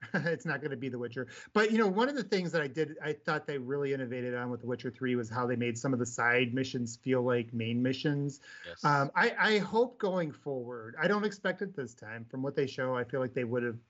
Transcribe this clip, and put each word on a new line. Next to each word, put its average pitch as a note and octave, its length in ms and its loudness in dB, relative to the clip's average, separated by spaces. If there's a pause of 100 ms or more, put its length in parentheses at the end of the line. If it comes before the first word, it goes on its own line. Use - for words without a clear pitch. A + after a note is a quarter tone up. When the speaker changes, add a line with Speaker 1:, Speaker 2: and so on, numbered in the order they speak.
Speaker 1:
<laughs> - 80 -6
It's E3 320 0
not C#3+ 160 -2
gonna C#3+ 140 -4
be C3 140 -4
The B2 100 -4
Witcher. A#2+ 280 -6 (260)
But, G#3+ 180 6
you A3 60 4
know, A3+ 100 6
one G#3+ 220 4
of C#4+ 60 -2
the A#3+ 80 -2
things F3+ 280 0
that E3 100 2
I C#3+ 60 0
did, D3 360 -2
I D3+ 100 -2
thought D3+ 340 -4
they D3 100 -2
really C#3 360 -2
innovated B2 420 -4
on B2 140 -4
with A#2+ 120 -4
The A#2 60 -8
Witcher B2 240 -4
Three B2 240 0
was A#2 140 -2
how A#2+ 180 -2
they B2 80 0
made A#2+ 220 0
some C3+ 160 0
of A#2+ 60 2
the A#2+ 60 0
side A#2+ 480 2
missions B2+ 440 -4
feel B2+ 240 2
like A#2+ 320 2
main A#2 280 0
missions. C#3+ 600 0 (260)
Speaker 2:
Yes. E2+ 160 -6
Speaker 1:
Um, C#3+ 320 4
I, A3 240 4
I G#3 200 4
hope A3+ 380 2
going F3+ 360 0
forward, A#2+ 680 -8
I F3 60 4
don't G3+ 180 2
expect G3 360 -2
it G3 140 -6
this B2+ 180 -6
time. A2+ 360 -12
From C3 120 -6
what C#3 140 -2
they C#3 120 2
show, B2+ 280 -2
I B2 100 0
feel C3 160 -2
like B2+ 120 -2
they B2 120 0
would've, A#2+ 320 0 (120)